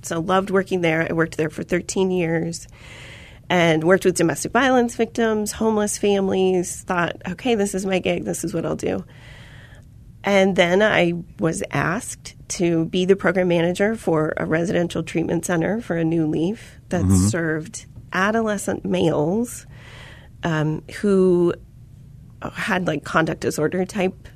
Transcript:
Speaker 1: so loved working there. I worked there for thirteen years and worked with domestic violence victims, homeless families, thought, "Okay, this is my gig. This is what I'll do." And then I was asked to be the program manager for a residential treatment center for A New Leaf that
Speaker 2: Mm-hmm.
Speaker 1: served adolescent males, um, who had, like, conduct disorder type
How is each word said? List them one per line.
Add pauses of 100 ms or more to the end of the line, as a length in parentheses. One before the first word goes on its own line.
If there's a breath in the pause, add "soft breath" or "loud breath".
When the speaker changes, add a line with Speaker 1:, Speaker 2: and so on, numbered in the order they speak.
Speaker 1:
so
loved
working
there.
I
worked
there
for
thirteen
years (800 loud breath)
and
worked
with
domestic
violence
victims,
homeless
families,
thought,
"Okay,
this
is
my
gig.
This
is
what
I'll
do." (1200 loud breath)
And
then
I (260)
was (100)
asked (240)
to
be
the
program
manager
for
a
residential
treatment
center
for
A
New
Leaf (100)
that
Speaker 2:
Mm-hmm.
Speaker 1:
served (260)
adolescent
males, (800 loud breath)
um, (180)
who (1000)
had,
like,
conduct
disorder
type